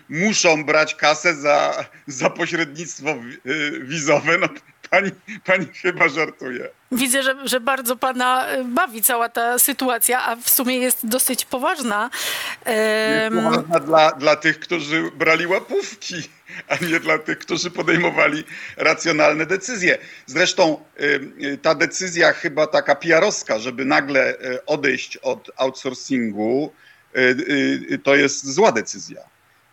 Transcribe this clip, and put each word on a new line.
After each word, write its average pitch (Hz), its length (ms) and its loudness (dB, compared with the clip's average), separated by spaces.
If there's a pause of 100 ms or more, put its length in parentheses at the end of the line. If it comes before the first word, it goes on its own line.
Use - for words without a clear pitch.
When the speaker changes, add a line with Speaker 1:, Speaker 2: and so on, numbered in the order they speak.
Speaker 1:
muszą 160 560 2
brać 156 300 2
kasę 156 400 2
za, 147 500 2 (220)
za 165 240 -2
pośrednictwo 160 840 -4
wi-, 120 200 -14
e, 147 460 -6
wizowe. 147 580 0
No, 185 100 0 (420)
pani, 190 200 2 (340)
pani 190 220 0 (160)
chyba 175 260 2
żartuje. 139 600 -4 (240)
Speaker 2:
Widzę, 262 300 0
że, 269 260 -2
że 247 120 0
bardzo 262 360 -2
pana, 254 500 0
e, 262 180 -4
bawi 269 380 -2
cała 233 260 2
ta 240 300 0
sytuacja, 254 680 0
a 233 120 -2
w 240 140 -4
sumie 254 280 0
jest 247 280 -2
dosyć 254 380 -2
poważna. 240 680 -2 (560)
Speaker 1:
Jest 220 120 0
Speaker 2:
Em, 220 640 0
Speaker 1:
poważna 165 360 0
dla, 156 320 4
dla 147 240 2
tych, 156 240 0
którzy 160 540 -2
brali 160 320 2
łapówki, 190 680 -4 (540)
a 139 160 -2
nie 160 160 0
dla 156 180 0
tych, 156 200 -4
którzy 175 320 -4
podejmowali 160 720 2 (320)
racjonalne 156 720 2
decyzje. 185 520 0 (280)
Zresztą, 175 580 2 (160)
y, 143 200 2 (220)
y, 143 200 -4
ta 160 120 4
decyzja 165 580 2
chyba 151 340 0
taka 147 280 2
P 165 220 2
R-owska, 160 420 2
żeby 123 260 -6
nagle, 139 500 2
y, 127 320 -8
odejść 139 500 -2
od 123 400 -6
outsourcingu, 127 1160 -2 (440)
y, 131 40 0
y, 135 720 0
y, - 40 -4
to 139 160 2
jest 139 380 0
zła 185 200 4
decyzja. - 480 -6 (520)